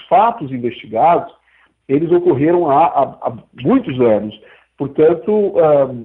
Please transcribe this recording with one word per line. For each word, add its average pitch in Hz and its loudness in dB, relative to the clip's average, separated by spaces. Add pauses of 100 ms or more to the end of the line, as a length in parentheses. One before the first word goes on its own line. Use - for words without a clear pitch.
fatos 190 0
investigados, 123 -2 (560)
eles 151 -2
ocorreram 170 2
há, 147 4
há, 135 0 (200)
há 127 -6 (300)
muitos 156 -2
anos. 107 0 (360)
Portanto, 170 0
ah, 147 2 (140)